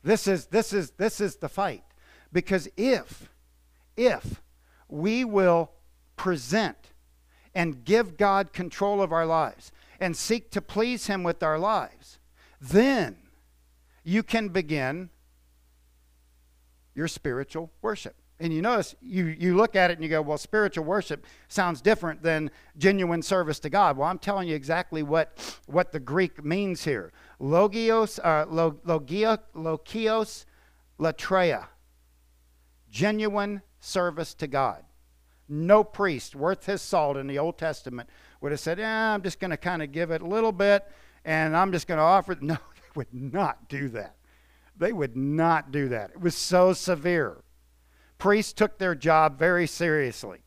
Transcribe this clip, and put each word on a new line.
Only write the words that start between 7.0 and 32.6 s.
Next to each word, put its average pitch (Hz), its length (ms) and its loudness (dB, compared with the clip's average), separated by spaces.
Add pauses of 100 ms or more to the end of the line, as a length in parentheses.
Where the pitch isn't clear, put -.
and 151 320 -2
give 202 320 2
God 196 360 2
control 202 480 -2
of 175 100 0
our 165 140 2
lives 160 460 -2 (300)
and 175 140 -2
seek - 360 -2
to 202 100 -4
please 233 460 -2
him 196 160 -2
with 170 200 -2
our 156 160 0
lives, 185 600 -4 (420)
then 175 560 4 (840)
you 202 200 2
can 220 240 0
begin 160 640 -2 (1900)
your 156 120 -4
spiritual 143 640 -6 (120)
worship. 214 340 -6 (240)
And 165 140 -2
you 156 80 -2
notice, 220 400 0
you, 185 240 -2
you 165 320 2
look 220 180 4
at 180 160 6
it 170 40 -2
and 160 80 -8
you 160 60 -4
go, 156 120 2
"Well, 147 160 -2
spiritual 196 480 -2
worship 175 400 -4 (240)
sounds 175 320 0
different 175 420 2
than 156 260 0 (280)
genuine 175 440 4
service 165 380 0
to 151 100 -8
God." 170 280 4
Well, 143 100 0
I'm 180 120 -4
telling 196 280 -2
you 160 80 -2
exactly 160 480 -2
what, 151 640 -2
what 175 240 0
the 156 80 -6
Greek 151 460 -2
means 185 400 -2
here. 113 260 -2 (300)
Logios, 214 840 2
uh, 156 260 2
lo-, 160 360 0
logia-, 175 580 0 (100)
logios 214 920 -4 (520)
latreia. 160 680 0 (1200)